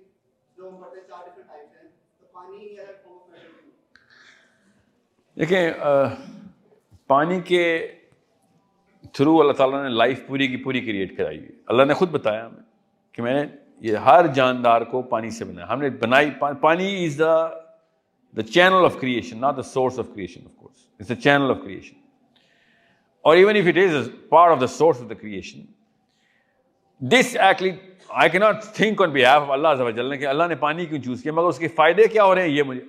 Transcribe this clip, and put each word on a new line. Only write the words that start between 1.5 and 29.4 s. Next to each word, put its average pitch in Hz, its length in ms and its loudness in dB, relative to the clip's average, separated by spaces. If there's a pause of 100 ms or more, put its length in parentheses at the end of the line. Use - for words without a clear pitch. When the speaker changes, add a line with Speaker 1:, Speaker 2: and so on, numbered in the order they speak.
Speaker 1:
ہیں، 320 60 -20 (300)
تو 185 120 -20
پانی 185 260 -20
as 208 280 -20
a 196 220 -20
form 180 100 -20
of 175 120 -20
matter 170 300 -20
کیوں؟ - 120 -20 (1700)
Speaker 2:
دیکھیں، 170 400 0
آ، 143 240 0 (1040)
پانی 160 340 0
کے 175 500 -2 (1200)
تھرو 156 280 4
اللہ 143 120 2
تعالیٰ 139 300 0
نے 135 60 -6
life 123 380 -2
پوری 135 200 -2
کی 123 100 -8
پوری 131 240 -6
create 95 360 -8
کرائی 78 260 -8
ہے۔ - 60 -20 (160)
اللہ 120 180 4
نے 143 100 2
خود 180 160 -2
بتایا 113 360 -6
ہمیں - 180 -20 (480)
کہ - 100 -12
میں 120 120 -2
نے 143 120 -2 (340)
یہ 107 180 -2
ہر 156 300 6
جاندار 123 540 2
کو 127 200 -6
پانی 117 280 -6
سے 101 160 -12
بنایا، 87 240 -14
ہم 123 120 -6
نے 143 80 -4
بنائی، 131 420 0
پا-، 143 300 -4
پانی 180 460 0
is 151 180 -2
the, 160 100 2 (1080)
the 110 40 -6 (120)
channel 185 240 6
of 151 100 4
creation, 120 460 -6
not 135 180 -2
the 127 100 -10 (120)
source 127 220 -2
of 110 60 -8
creation, - 420 -14
of - 160 -20
course. - 160 -20 (220)
It's 101 100 -8
the 117 100 -8
channel 143 300 2
of 104 140 -4
creation. 92 340 -18 (1300)
Or 160 100 6
even 208 240 4
if 170 120 2
it 180 160 2
is 156 60 -2
a - 380 -6
part 170 200 6
of 139 60 0
the 123 120 -2 (100)
source 151 200 2
of 113 100 -14
the 101 140 -16
creation, 98 360 -14 (1500)
this 247 240 4 (140)
actually, 180 220 -2 (520)
I - 20 6
cannot 190 260 2 (280)
think 196 260 0
on 147 60 -4
behalf 139 320 6